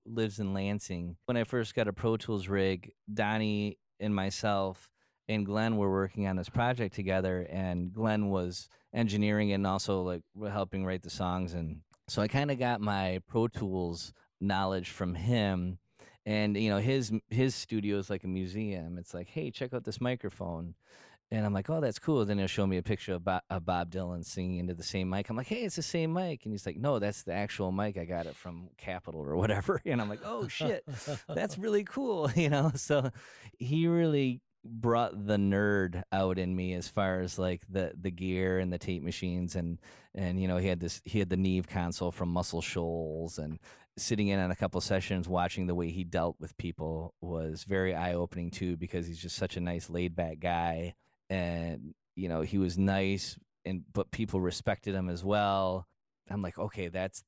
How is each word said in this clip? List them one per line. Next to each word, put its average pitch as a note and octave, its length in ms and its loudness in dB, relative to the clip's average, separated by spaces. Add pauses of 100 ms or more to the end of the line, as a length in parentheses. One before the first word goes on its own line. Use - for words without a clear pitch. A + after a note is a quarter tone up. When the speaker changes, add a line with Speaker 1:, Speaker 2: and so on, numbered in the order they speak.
Speaker 1:
lives A2 340 -2
in G2 140 0
Lansing. G2 640 -2 (100)
When B2 120 0
I A2+ 80 2
first A#2+ 280 -2
got A2+ 140 2
a G2+ 60 0
Pro A2+ 240 2
Tools G2+ 300 -2
rig, F#2+ 440 2 (200)
Donnie G#2 680 0 (200)
and G#2 140 0
myself G2 720 0 (400)
and G#2 180 0
Glenn A2 320 2
were G2+ 120 4
working G2 380 0
on F#2+ 80 0
this F2+ 140 -4
project A#2+ 440 0
together, F#2 560 0
and F2+ 440 -2
Glenn G#2+ 360 2
was F2+ 380 -2 (260)
engineering G#2 600 2
and G2 120 2
also, F#2+ 380 2
like, F2+ 180 -2 (300)
helping F#2+ 340 -2
write F#2 160 -2
the F2 80 -14
songs. F2+ 440 -2
And D#2+ 280 -6 (260)
so - 140 0
I G#2+ 60 4
kinda C#3 280 2
got A#2+ 260 2
my F#2+ 460 2
Pro A#2 200 2
Tools F#2 640 -4 (280)
knowledge F#2+ 480 2
from F2+ 260 -2
him. F#2 640 2 (460)
And, G#2+ 320 2
you A2 120 2
know, G2+ 100 4
his, B2 320 2 (180)
his C3 260 2
studio G#2 420 0
is F#2+ 120 -2
like F#2+ 140 -4
a F#2+ 40 -6
museum. F#2 720 -4
It's - 160 -12
like, F2 160 -8
"Hey, D#3 200 -6
check B2+ 240 -6
out A#2+ 120 -4
this - 160 -6
microphone." F2+ 720 -4 (560)
And A2 140 0
I'm G2+ 80 2
like, F#2+ 160 -2
"Oh, D#3+ 120 0
that's B2 180 0
cool." C3+ 260 2
Then G2+ 140 2
he'll F#2+ 80 2
show G2 200 2
me F#2 100 2
a F2 60 0
picture G2+ 300 -2
of F2 100 -4
Bo-, F2+ 160 2 (100)
of F2+ 160 -4
Bob F2 260 0
Dylan F2 340 -4
singing F2+ 340 -2
into F2+ 140 -2
the E2+ 100 -10
same F#2 260 -2
mic. G2 200 -2
I'm A2+ 80 -4
like, C3 100 -6
"Hey, A#3 160 -4
it's F#3 140 -4
the E3+ 40 -2
same D#3+ 320 0
mic." F3 320 -2
And G#2+ 80 -4
he's G2+ 120 -6
like, D#2+ 120 -6
"No, B2+ 220 2
that's G2+ 240 -2
the F2 100 -4
actual G2+ 380 -2
mic. G2+ 260 0
I E2 80 -4
got E2+ 220 -2
it D2 80 -10
from F2 420 -12
Capitol E2 440 -8
or D2 160 0
whatever." G#2 460 2
<laughs> - 20 -8
And B2 160 0
I'm G#2 80 -2
like, G#2+ 140 -6
"Oh, G#3+ 240 -6
shit, - 380 -4 (220)
Speaker 2:
<laughs> D3 220 -6
Speaker 1:
that's D#3+ 280 -4
really G#3 280 2
cool." G3+ 460 0
<laughs> - 40 2
You D#3+ 140 6
know, C#3+ 260 6
so C3+ 340 2 (500)
he D#3 280 2
really D3 540 4 (220)
brought A2+ 600 2
the G#2 120 4
nerd G2 760 4
out F#2+ 260 4
in F#2 180 0
me F#2 180 0
as F2+ 140 -4
far F#2 340 2
as, F2+ 180 -4
like, F#2 280 0
the, F#2+ 320 -2
the F#2 120 -2
gear F#2 480 2
and F2+ 120 0
the F2+ 60 -2
tape F2 240 -4
machines. F2 540 -2
And, E2+ 240 -2 (340)
and, F#2 260 -2
you F#2 80 2
know, F2+ 100 2
he F#2 100 2
had F2+ 120 2
this, E2+ 240 -6
he - 140 -2
had F#2+ 120 2
the F#2 80 2
Neve F#2 300 2
console F2 440 -2
from F2 180 -2
Muscle F2 320 0
Shoals, E2 760 -4
and D#2 180 -6 (400)
sitting G#2 300 2
in G2 120 4
on F2+ 120 2
a F2+ 40 0
couple F#2 260 0
sessions, F#2 460 0
watching F2+ 400 0
the F2 80 0
way F2 140 0
he F2+ 140 -4
dealt E2+ 360 0
with D#2+ 180 -12
people D#2+ 640 -6
was D#2+ 420 -4
very F#2 320 2
eye-opening F2 560 -2
too, F2+ 260 -2
because F2 300 -4
he's E2+ 140 -8
just F2 140 -8
such - 220 -4
a - 40 -4
nice, F2 280 -4
laid-back E2+ 500 -2
guy. E2+ 540 0 (360)
And, E2+ 640 -2 (220)
you F2+ 140 -4
know, D#2+ 120 0
he F#2+ 160 0
was F2+ 200 2
nice, G2 600 2 (280)
and, F2+ 180 -4 (100)
but G2+ 180 0
people G#2 300 0
respected F#2+ 520 0
him F#2 160 0
as F2 140 -4
well. G2 640 2 (420)
I'm G2+ 120 -2
like, F2 160 -6
"Okay, F#2+ 300 -4
that's, F#2 400 -4